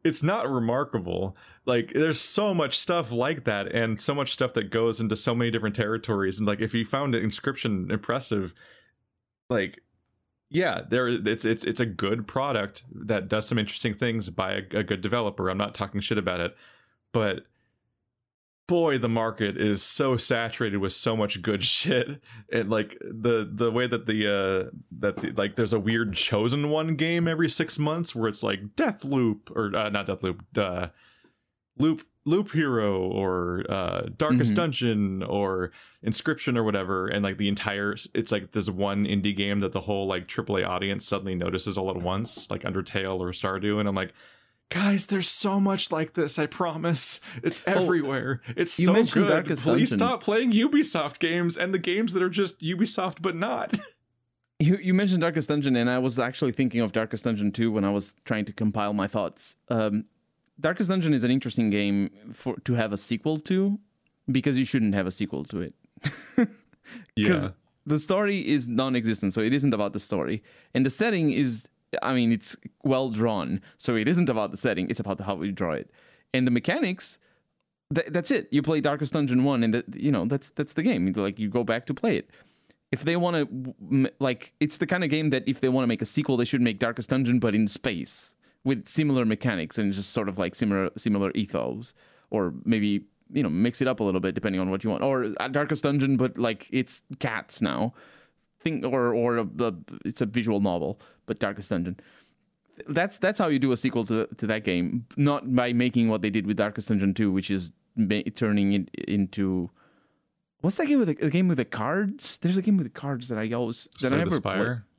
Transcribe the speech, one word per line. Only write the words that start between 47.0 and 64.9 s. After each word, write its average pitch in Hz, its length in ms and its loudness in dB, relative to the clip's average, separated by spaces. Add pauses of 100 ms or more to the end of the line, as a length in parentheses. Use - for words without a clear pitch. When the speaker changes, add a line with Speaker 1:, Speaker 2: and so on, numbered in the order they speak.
Speaker 1:
It's - 240 -2
Speaker 2:
Oh, 180 60 2
Speaker 1:
everywhere. 139 680 0 (160)
It's - 220 0
Speaker 2:
you 175 80 6
Speaker 1:
so 180 60 8
Speaker 2:
mentioned 220 320 6
Speaker 1:
good. 202 60 4
Speaker 2:
Darkest 156 340 0
Speaker 1:
Please - 260 4
Speaker 2:
Dungeon. 110 80 2
Speaker 1:
stop 240 240 2
playing 226 300 2
Ubisoft 220 640 2
games 170 400 0
and 180 160 -2
the 190 40 2
games 185 340 0
that 180 100 2
are 185 80 2
just 180 300 -2
Ubisoft 185 600 -2
but 175 160 -2
not. 214 480 -4
<laughs> 539 40 -18 (720)
Speaker 2:
You, 170 140 6
you 185 160 0
mentioned 185 300 4
Darkest 165 260 0
Dungeon, 143 260 2
and 120 140 4
I 127 100 2
was 127 200 0
actually 127 340 0
thinking 117 300 0
of 104 100 0
Darkest 110 320 -2
Dungeon 104 260 0
two 113 220 2
when 107 100 2
I 98 60 2
was 101 260 -2 (120)
trying 107 180 -2
to 101 80 -10
compile 104 400 0
my 101 140 0
thoughts. - 500 -6 (140)
Um, 107 340 2 (560)
Darkest 175 300 0
Dungeon 165 240 4
is 120 100 2
an 123 60 4
interesting 120 400 2
game 101 400 2 (240)
for, 123 220 -6 (100)
to 123 80 2
have 110 180 0
a 98 60 -4
sequel 156 400 -2
to, 196 420 0 (500)
because 131 280 2
you 131 80 2
shouldn't 110 280 2